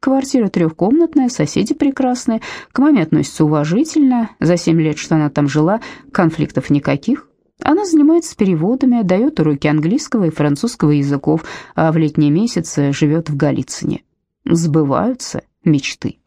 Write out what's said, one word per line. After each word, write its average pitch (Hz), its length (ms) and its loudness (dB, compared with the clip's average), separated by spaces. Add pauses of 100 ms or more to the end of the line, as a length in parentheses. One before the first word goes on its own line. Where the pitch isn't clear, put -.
Квартира 262 440 0
трёхкомнатная, 247 800 0
соседи 196 460 -2
прекрасные, 254 680 -2 (320)
к - 80 -4
маме 269 240 4
относятся 156 400 0
уважительно, 226 840 0 (100)
за 175 160 2
семь 170 240 0
лет, 156 180 0
что - 160 -2
она 151 160 2
там 143 180 0
жила, 156 320 0 (300)
конфликтов 160 600 -2
никаких. 143 580 -2 (340)
Она 381 220 2
занимается 320 520 2
переводами, 226 680 0
даёт 208 360 0
уроки 151 300 0
английского 175 560 0
и 160 60 2
французского 151 600 0
языков, 143 540 0 (320)
а 160 160 2
в 165 60 0
летние 151 340 2
месяцы 165 600 -2
живёт 160 380 0
в 147 60 -4
Голицыне. - 680 -4 (420)
Сбываются 165 1000 -2 (220)
мечты. - 600 -2